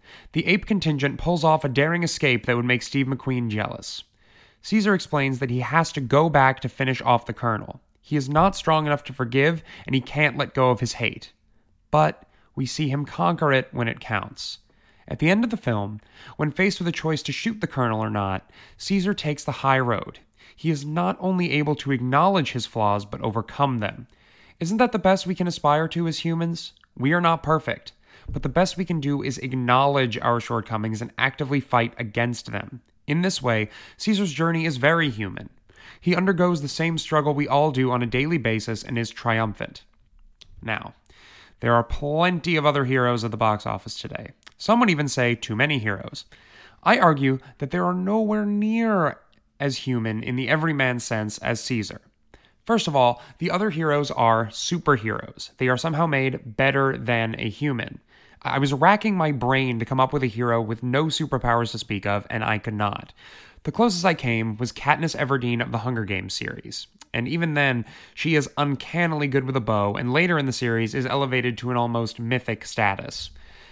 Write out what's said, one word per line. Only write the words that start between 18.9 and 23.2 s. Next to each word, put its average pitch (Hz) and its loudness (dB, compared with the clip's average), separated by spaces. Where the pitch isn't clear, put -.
takes 151 -4
the 147 -4
high 135 2
road. 120 -2
He 156 -4
is 143 -2
not 170 -2
only 180 0
able 147 2
to 139 -4
acknowledge 143 2
his 120 -6
flaws, 104 0
but 95 -10